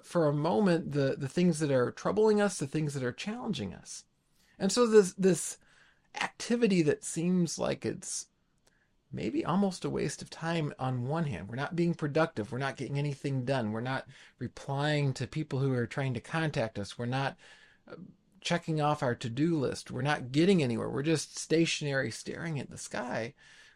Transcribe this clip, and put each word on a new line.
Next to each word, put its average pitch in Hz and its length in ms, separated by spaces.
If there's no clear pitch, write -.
for 165 240
a 147 60
moment 170 600
the, 135 240
the 139 100
things 175 320
that 147 120
are 123 200
troubling 208 500
us, 202 160
the 151 80
things 151 280
that 135 100
are 123 80
challenging 208 600
us. - 320
And 196 140
so 240 160
this, 214 260
this 185 440
activity 226 600
that 147 220
seems 175 560
like 135 260
it's - 420
maybe 190 340
almost 185 400
a 147 40
waste 135 320
of - 80
time 165 500
on 127 280
one 160 180
hand. 98 240
We're 117 60
not 143 200
being 170 180
productive. 156 580
We're 123 60
not 135 200
getting 139 200
anything 139 480
done. 123 260
We're 113 100
not 131 260
replying 143 720
to 123 140
people 151 320
who 135 140
are 120 120
trying 135 300
to 113 60
contact 147 580
us. - 180
We're 120 80
not, 131 320
uh, - 60
checking 165 400
off 151 220
our 120 120
to-do 143 420
list. 120 340
We're 123 100
not 135 300
getting 170 320
anywhere. 113 260
We're 123 140
just 160 340
stationary 143 760
staring - 480
at - 100
the - 80
sky. - 580